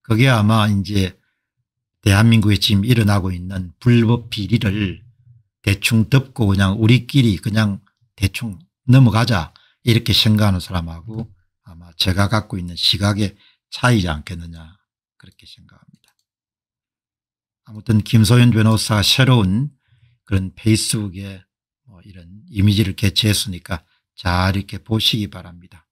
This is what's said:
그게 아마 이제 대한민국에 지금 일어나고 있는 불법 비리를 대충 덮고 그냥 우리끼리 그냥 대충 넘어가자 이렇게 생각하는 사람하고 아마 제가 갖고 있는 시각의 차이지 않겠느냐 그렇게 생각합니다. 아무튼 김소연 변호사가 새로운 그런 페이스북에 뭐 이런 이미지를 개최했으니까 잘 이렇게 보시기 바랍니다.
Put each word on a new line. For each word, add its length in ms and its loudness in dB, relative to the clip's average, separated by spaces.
그게 260 0
아마 400 2
이제 500 -2
대한민국에 560 4
지금 260 0
일어나고 480 0
있는 480 -10
불법 500 2
비리를 760 -4
대충 480 0
덮고 380 0
그냥 340 2
우리끼리 560 2
그냥 440 -2
대충 440 -6
넘어가자 680 2
이렇게 300 0
생각하는 460 2
사람하고 760 -10
아마 320 -20
제가 320 -2
갖고 300 -4
있는 180 -10
시각의 600 -2
차이지 400 0
않겠느냐 680 -12
그렇게 280 -20
생각합니다. 680 -20
아무튼 380 -2
김소연 500 4
변호사가 520 0
새로운 680 2
그런 300 -4
페이스북에 840 -4
뭐 160 -20
이런 260 -20
이미지를 460 0
개최했으니까 920 -4
잘 420 -2
이렇게 260 -10
보시기 460 -4
바랍니다. 640 -20